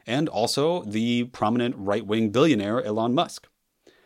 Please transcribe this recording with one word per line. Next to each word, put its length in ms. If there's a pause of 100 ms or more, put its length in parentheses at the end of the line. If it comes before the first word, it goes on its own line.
and 240
also 540
the 420
prominent 520
right-wing 520
billionaire, 540
Elon 320
Musk. 320 (580)